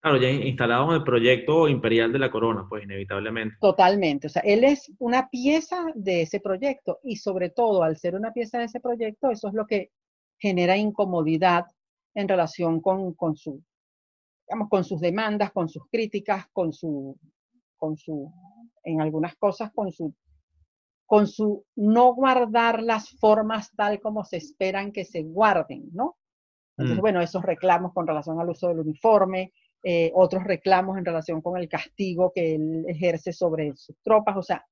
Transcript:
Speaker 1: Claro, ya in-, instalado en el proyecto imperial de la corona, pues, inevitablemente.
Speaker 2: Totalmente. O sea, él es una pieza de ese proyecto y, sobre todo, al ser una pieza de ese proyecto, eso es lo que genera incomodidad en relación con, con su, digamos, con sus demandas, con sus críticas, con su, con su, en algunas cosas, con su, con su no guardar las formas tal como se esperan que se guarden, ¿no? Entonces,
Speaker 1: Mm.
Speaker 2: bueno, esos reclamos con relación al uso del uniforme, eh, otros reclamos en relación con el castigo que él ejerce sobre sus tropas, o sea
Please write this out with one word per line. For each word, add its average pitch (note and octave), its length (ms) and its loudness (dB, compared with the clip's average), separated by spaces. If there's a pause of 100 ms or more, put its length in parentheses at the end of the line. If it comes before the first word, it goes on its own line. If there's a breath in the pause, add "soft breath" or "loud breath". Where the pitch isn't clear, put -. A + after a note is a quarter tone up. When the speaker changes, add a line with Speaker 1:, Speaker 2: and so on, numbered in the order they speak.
Speaker 1:
Claro, D3 160 4
ya B2+ 120 2
in-, C3+ 140 -2
instalado B2 460 2
en E3 80 2
el D3+ 60 -2
proyecto B2+ 640 4
imperial A2+ 440 2
de C3+ 80 0
la C3+ 120 0
corona, A2 360 -2
pues, G#2 160 -10
inevitablemente. G2+ 800 -6
Speaker 2:
Totalmente. F#3 680 2
O - 20 -6
sea, - 120 -2
él G#3 220 4
es C#4 360 0
una B3+ 300 -2
pieza D#4+ 560 -2 (100)
de F#3 280 -2
ese G3 160 -6
proyecto A3 640 -6
y, A3+ 140 -8
sobre F3+ 340 -4
todo, G#3 320 2
al D#3+ 140 0
ser F3 180 -4
una A3 180 -6
pieza A#3 260 -6
de A#3 60 -4
ese A3+ 140 -10
proyecto, A#3 520 -4
eso G#3+ 180 -6
es F#3+ 40 -8
lo G#3+ 140 -4
que G3+ 240 -4 (480)
genera F#3 380 2
incomodidad F3+ 880 2 (500)
en G3+ 120 -4
relación E3 540 0
con, F#3+ 320 -2
con D#3+ 220 -4
su, D3 280 -14 (840)
digamos, G#3+ 220 -6
con F#3+ 140 4
sus E3+ 160 -6
demandas, G3+ 520 0
con E3 180 -2
sus - 220 -16
críticas, G#3 640 -4
con E3+ 200 -2
su, C#3+ 440 -8 (600)
con D#3 200 -6
su, D3+ 340 -10 (520)
en D#3+ 180 -2
algunas D#3 340 -2
cosas, G#3 380 -2
con G3 180 -4
su, D#3+ 220 -8 (920)
con G#3 220 4
su G#3 380 -4 (100)
no A#3+ 380 6
guardar A#3 680 2
las A3 260 -2 (100)
formas G#3+ 560 2
tal G#3 240 0
como G#3+ 240 -4
se - 140 -10
esperan F#3+ 560 -4
que G3+ 120 -8
se E3 180 -8
guarden, E3+ 680 0
¿no? B3+ 240 -6 (600)
Entonces, B2 200 0
Speaker 1:
Mm. F#3 40 0
Speaker 2:
bueno, G3 200 2
esos E3+ 220 -4
reclamos F3+ 500 0
con E3+ 140 -2
relación D#3+ 320 -4
al F3 100 -2
uso F3 200 -4
del E3 100 -2
uniforme, F#3 720 2 (320)
eh, E3+ 320 2
otros F#3 280 4
reclamos F#3+ 540 0
en F3+ 80 -6
relación E3 360 -4
con F3 160 -6
el F3 120 -6
castigo F3+ 640 -2
que E3 220 0
él D#3+ 320 -4
ejerce E3+ 460 -2
sobre D#3 420 -2
sus - 280 -20
tropas, G#3+ 340 2
o F#3 60 -6
sea - 280 -6